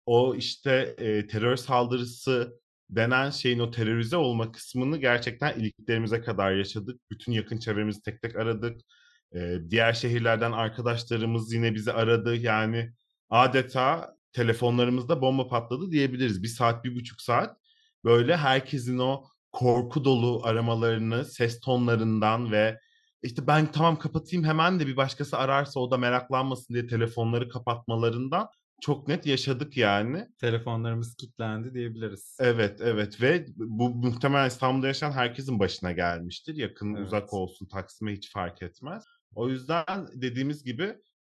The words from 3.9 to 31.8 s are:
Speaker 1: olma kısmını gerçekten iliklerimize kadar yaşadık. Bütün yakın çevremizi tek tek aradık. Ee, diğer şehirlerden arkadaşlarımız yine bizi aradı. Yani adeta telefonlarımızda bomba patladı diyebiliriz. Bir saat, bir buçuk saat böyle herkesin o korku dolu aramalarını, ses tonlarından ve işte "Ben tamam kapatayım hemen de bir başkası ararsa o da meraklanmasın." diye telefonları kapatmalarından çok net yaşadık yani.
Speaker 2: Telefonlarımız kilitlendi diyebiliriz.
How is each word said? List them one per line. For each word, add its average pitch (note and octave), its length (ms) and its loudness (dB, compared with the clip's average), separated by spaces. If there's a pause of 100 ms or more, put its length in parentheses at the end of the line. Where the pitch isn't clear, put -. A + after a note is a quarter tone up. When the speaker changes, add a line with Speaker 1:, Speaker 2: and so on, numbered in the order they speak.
Speaker 1:
olma A#2 340 0
kısmını C3 460 -4
gerçekten B2+ 600 0
iliklerimize A2+ 640 -2
kadar G2 300 0
yaşadık. G2 500 -4 (100)
Bütün - 200 -8
yakın A2+ 260 -2
çevremizi G#2+ 440 -4
tek - 200 -10
tek A2+ 140 -8
aradık. A2+ 460 -4 (540)
Ee, F2 220 -4 (120)
diğer A2+ 240 4
şehirlerden A#2 580 0
arkadaşlarımız A2+ 1040 -2
yine A2+ 220 2
bizi A2 180 -2
aradı. A2+ 420 2
Yani A2+ 580 0 (360)
adeta C3 840 2 (180)
telefonlarımızda A#2+ 880 2
bomba C3 260 2
patladı B2 440 -4
diyebiliriz. B2+ 520 2
Bir A#2 40 -4
saat, A#2 360 0
bir B2 120 -6
buçuk - 260 -10
saat - 360 0 (480)
böyle A#2+ 320 6
herkesin C3 600 0
o C3 260 0 (280)
korku B2 540 2
dolu A#2+ 380 4
aramalarını, A2+ 800 2
ses A#2 340 -2
tonlarından A2+ 920 2
ve A2 280 4 (440)
işte B2 240 -6
"Ben D3+ 240 4
tamam D#3+ 280 4
kapatayım D#3+ 460 -4
hemen D#3+ 340 2
de D3 80 -2
bir B2+ 100 -6
başkası C#3 400 -2
ararsa C#3 420 0
o B2 120 -2
da C3 60 4
meraklanmasın." B2+ 760 0
diye A#2+ 140 -2
telefonları A#2 640 0
kapatmalarından A#2+ 1000 -2 (320)
çok C#3+ 260 -2
net C#3 180 -2
yaşadık C3+ 520 -2
yani. A2+ 500 2 (120)
Speaker 2:
Telefonlarımız A#2 760 -2
kilitlendi A2+ 580 -8
diyebiliriz. A2+ 640 -10